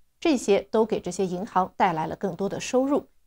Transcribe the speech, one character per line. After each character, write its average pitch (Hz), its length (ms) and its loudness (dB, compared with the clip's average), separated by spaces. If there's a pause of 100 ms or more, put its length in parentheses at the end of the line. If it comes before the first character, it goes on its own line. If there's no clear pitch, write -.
(180)
这 311 180 2
些 202 260 2
都 220 220 2
给 208 160 -2
这 180 120 -6
些 196 120 -2
银 180 220 -4
行 - 300 0
带 196 160 2
来 160 160 -4
了 165 80 -8
更 185 180 -4
多 196 140 -4
的 165 100 -6
收 254 260 0
入， 277 220 0 (200)